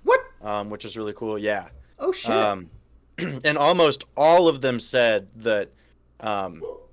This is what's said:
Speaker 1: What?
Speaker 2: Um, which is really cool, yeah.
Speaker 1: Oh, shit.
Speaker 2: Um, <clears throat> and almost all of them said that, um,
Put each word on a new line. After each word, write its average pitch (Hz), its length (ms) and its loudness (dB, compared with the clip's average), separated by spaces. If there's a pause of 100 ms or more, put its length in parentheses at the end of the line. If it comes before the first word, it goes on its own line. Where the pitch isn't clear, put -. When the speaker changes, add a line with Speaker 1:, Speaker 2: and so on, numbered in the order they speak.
Speaker 1:
What? 508 180 2 (200)
Speaker 2:
Um, 104 280 -6
which 104 160 -12
is 101 100 -14
really 107 180 -8
cool, 107 240 -6
yeah. 104 300 -4 (320)
Speaker 1:
Oh, 349 120 -2
shit. - 200 -6
Speaker 2:
Um, 101 380 -2 (240)
<clears throat> - 240 -20
and 151 400 -4
almost 156 480 2 (100)
all 165 320 6
of 139 140 2
them 123 180 -2
said 113 560 2
that, 110 340 -2 (500)
um, 95 440 -6 (300)